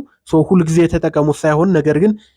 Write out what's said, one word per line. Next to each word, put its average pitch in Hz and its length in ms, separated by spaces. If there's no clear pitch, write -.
ሶ 160 160
ሁልጊዜ 165 360
የተጠቀሙት 156 580
ሳይሆን 156 360
ነገር 151 260
ግን 208 140